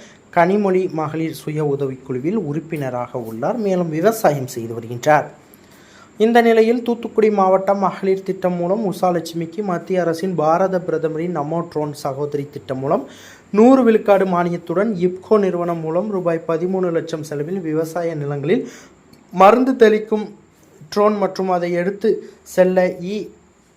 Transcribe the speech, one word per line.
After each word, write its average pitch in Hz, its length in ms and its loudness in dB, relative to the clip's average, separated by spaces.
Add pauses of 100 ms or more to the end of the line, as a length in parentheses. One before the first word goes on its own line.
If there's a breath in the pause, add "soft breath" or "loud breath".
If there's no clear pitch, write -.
(360 loud breath)
கனிமொழி 185 560 2
மகளிர் 156 420 -6
சுய 151 320 -6
உதவிக்குழுவில் 135 680 -4
உறுப்பினராக 143 840 -6
உள்ளார். 120 400 -4
மேலும் 185 320 0
விவசாயம் 156 580 0
செய்து 117 260 -8
வருகின்றார். 123 520 0 (920 loud breath)
இந்த 233 240 4
நிலையில் 226 420 4
தூத்துக்குடி 220 460 0
மாவட்டம் 190 500 2
மகளிர் 190 440 -2
திட்டம் 185 300 -2
மூலம் 180 400 -2
உஷாலட்சுமிக்கு 170 680 -4
மத்திய 180 380 -2
அரசின் 170 340 -2
பாரத 175 440 2
பிரதமரின் 160 580 -4
நமோ 160 380 -4
ட்ரோன் 151 160 -4
சகோதரி 143 580 -6
திட்டம் 131 300 -10
மூலம் 165 260 -2 (460 loud breath)
நூறு 247 320 6
விழுக்காடு 208 420 4
மானியத்துடன் 175 680 0
இப்கோ 180 440 0
நிறுவனம் 175 400 0
மூலம் 165 300 -2
ரூபாய் 170 380 -2
பதிமூணு 180 440 -2
லட்சம் 156 320 -4
செலவில் 151 360 -6
விவசாய 160 560 -4
நிலங்களில் 143 480 -2 (720 loud breath)
மருந்து 233 420 6
தெளிக்கும் 214 500 4 (680)
ட்ரோன் 208 220 2
மற்றும் 190 320 -2
அதை 175 220 0
எடுத்து 190 380 0 (340 loud breath)
செல்ல 185 440 2
இ 180 300 -6 (580)